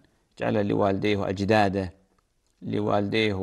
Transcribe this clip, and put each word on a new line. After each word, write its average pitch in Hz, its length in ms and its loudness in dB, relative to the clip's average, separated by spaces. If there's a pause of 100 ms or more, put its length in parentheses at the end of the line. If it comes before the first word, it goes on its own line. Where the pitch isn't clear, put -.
(380)
يجعل 110 300 0
لوالديه 104 500 0
وأجداده، 98 760 0 (680)
لوالديه 107 800 0